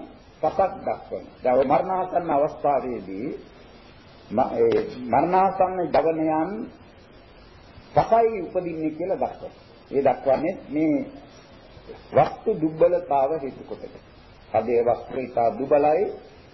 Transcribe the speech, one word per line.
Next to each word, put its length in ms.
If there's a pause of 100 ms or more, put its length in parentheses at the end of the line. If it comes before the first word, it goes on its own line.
(380)
පසක් 400
දක්වනවා. 600
දැන් 160
ඔය 120
මරණාසන්න 640
අවස්ථාවේදී 1000 (1000)
ම-, 260
ඒ 260 (240)
මරණාසන්න 800
ජවනයන් 720 (1400)
පසයි 480
උපදින්නේ 520
කියලා 280
දක්වනවා. 320 (360)
ඒ 160
දක්වන්නේ 540 (100)
මේ 380 (1000)
වස්තු 460
දුබලතාව 800
හේතු 300
කොටගෙන. 400 (440)
අද 200
ඒ 160
වස්තු 340
ඉතා 340
දුබලයි. 520 (500)